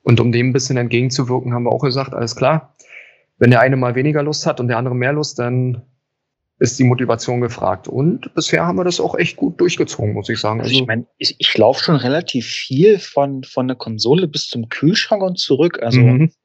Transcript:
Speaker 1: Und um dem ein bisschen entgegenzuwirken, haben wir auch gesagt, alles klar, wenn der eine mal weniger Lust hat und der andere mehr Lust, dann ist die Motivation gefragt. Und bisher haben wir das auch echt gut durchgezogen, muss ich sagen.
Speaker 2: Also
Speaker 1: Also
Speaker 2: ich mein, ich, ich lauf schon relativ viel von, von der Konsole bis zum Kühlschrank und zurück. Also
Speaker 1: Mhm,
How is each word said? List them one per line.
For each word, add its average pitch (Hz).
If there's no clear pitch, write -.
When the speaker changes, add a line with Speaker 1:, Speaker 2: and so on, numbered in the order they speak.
Speaker 1:
Und 120
um 120
dem 120
ein 123
bisschen 131
entgegenzuwirken, 123
haben 120
wir 120
auch 120
gesagt, 135
alles 117
klar, 156
wenn 123
der 117
eine 131
mal 123
weniger 147
Lust 151
hat 156
und 123
der 120
andere 123
mehr 127
Lust, 147
dann 123
ist -
die 135
Motivation 123
gefragt. 98
Und 139
bisher 165
haben 185
wir 180
das 175
auch 156
echt 170
gut -
durchgezogen, 151
muss 110
ich 113
sagen. 110
Speaker 2:
Also 117
Speaker 1:
Also 131
Speaker 2:
ich 127
mein, 113
ich, -
ich -
lauf 113
schon 165
relativ 131
viel 185
von, 139
von 127
der 127
Konsole 117
bis 147
zum 117
Kühlschrank 196
und 185
zurück. 151
Also 117
Speaker 1:
Mhm, 127